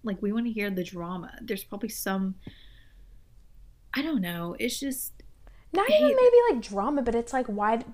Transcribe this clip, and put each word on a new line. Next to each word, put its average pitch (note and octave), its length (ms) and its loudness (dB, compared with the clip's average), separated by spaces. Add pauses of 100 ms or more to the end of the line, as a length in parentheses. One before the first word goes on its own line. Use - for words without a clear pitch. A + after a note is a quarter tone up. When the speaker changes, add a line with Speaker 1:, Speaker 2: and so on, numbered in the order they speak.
Speaker 1:
Like, G3+ 180 -6
we G3+ 120 -2
wanna A#3 180 -2
hear G#3 200 -4
the F#3 140 -4
drama." F3 560 -10
There's G3 240 -8
probably G#3 260 -8
some, F#3+ 440 -4 (1600)
I C4+ 80 -2
don't D4+ 180 -2
know. E3+ 380 -6
It's B3 200 -4
just - 440 -8 (500)
Speaker 2:
Not G4+ 160 2
Speaker 1:
they D5+ 80 4
Speaker 2:
even D5 200 6
maybe, B4 200 8 (140)
like, A#3+ 120 0
drama, A3 400 -2
but A#3 120 0
it's A#3 180 -4
like, B3+ 140 -2
why, G#3+ 320 0 (160)